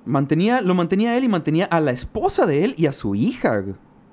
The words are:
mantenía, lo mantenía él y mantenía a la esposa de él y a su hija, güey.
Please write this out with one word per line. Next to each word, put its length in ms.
mantenía, 560
lo 120
mantenía 440
él 60
y 40
mantenía 380
a 140
la 120
esposa 540
de 200
él 120
y 100
a 60
su 220
hija, 440
güey. 160